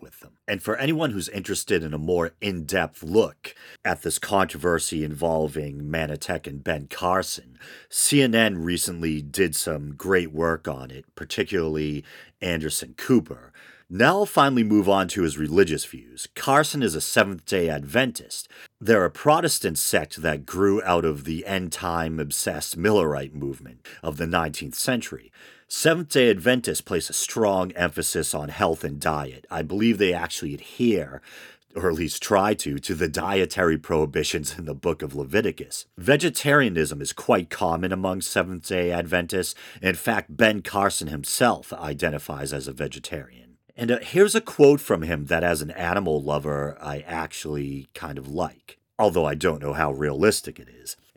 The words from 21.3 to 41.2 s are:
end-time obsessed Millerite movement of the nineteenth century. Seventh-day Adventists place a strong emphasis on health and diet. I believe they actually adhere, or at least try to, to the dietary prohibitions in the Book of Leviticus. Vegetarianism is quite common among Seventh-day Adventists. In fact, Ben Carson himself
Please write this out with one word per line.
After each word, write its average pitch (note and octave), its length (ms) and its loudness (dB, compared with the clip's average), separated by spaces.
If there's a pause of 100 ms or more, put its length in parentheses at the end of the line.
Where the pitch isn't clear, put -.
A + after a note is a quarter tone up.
end-time E2+ 760 -2
obsessed D2+ 580 -4
Millerite D#2 560 2
movement C#2 500 -10 (180)
of D#2 160 -6
the E2+ 80 -4
nineteenth E2 500 -2
century. - 560 -4 (340)
Seventh-day D3+ 640 4
Adventists G#2 520 2
place - 280 -2
a - 40 -6
strong F#2+ 580 0
emphasis F2 600 -2
on D2 160 -6
health E2+ 340 0
and C#2+ 160 -8
diet. D2 500 -4
I E2 120 -4
believe G2+ 360 2
they F#2+ 140 4
actually E2+ 420 -6
adhere, D2+ 640 -2 (540)
or F#2+ 160 -2
at D#2+ 60 0
least D#2+ 260 -4
try G#2 320 4
to, C#2+ 240 -4
to F#2 160 -6
the D#2+ 140 0
dietary F2+ 680 2
prohibitions D#2 800 -2
in F2 80 -10
the D2 120 -8
Book E2 260 -4
of C#2 140 -8
Leviticus. D#2 680 -4 (140)
Vegetarianism A2 1040 2
is C#2 100 -6
quite G2+ 380 0
common F2+ 420 0
among F#2+ 280 -2
Seventh-day F2+ 720 -2
Adventists. F2 640 -2 (260)
In F#2 140 2
fact, G2+ 400 -4
Ben G#2+ 260 4
Carson G2 460 0
himself D#2+ 640 -2